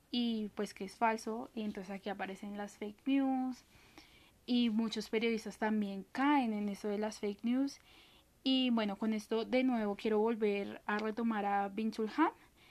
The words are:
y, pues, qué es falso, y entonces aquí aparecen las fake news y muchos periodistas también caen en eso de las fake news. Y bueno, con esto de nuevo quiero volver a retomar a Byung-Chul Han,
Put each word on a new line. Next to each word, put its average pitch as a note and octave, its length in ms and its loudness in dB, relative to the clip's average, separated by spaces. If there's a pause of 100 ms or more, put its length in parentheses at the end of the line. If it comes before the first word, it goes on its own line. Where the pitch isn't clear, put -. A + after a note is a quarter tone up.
(100)
y, A3+ 440 -2
pues, G#3 200 -4
qué - 100 -8
es F#3+ 120 -12
falso, A3 580 -2
y A3 80 -6
entonces G#3 280 -6
aquí G3 180 -8
aparecen G3 480 -8
las G#3 220 -10
fake G#3 280 -10
news C4 580 2 (840)
y A#3+ 240 4
muchos A3 400 0
periodistas A3 480 0
también G#3 540 0
caen C4+ 400 4
en G#3 160 -2
eso G3+ 200 -4
de G#3 100 -2
las G#3+ 200 -4
fake G#3 260 -4
news. C4 360 0 (680)
Y C4 240 4
bueno, G#3+ 260 2
con A3 160 0
esto A3+ 320 -2
de B3 200 2
nuevo A3 320 2
quiero G#3+ 220 2
volver G#3 680 0
a G#3 120 0
retomar A3 480 -2
a G3+ 220 2
Byung-Chul A3 480 -2
Han, - 160 4 (380)